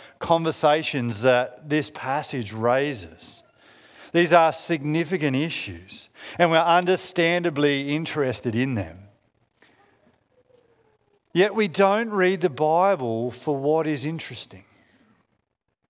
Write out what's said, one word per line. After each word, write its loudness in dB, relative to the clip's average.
conversations 0
that 2
this 0
passage -6
raises. -4
These 4
are 8
significant -2
issues, -8
and 4
we're 6
understandably 2
interested -2
in 0
them. -8
Yet 2
we 2
don't 2
read 0
the 2
Bible 0
for -4
what 0
is -4
interesting. -10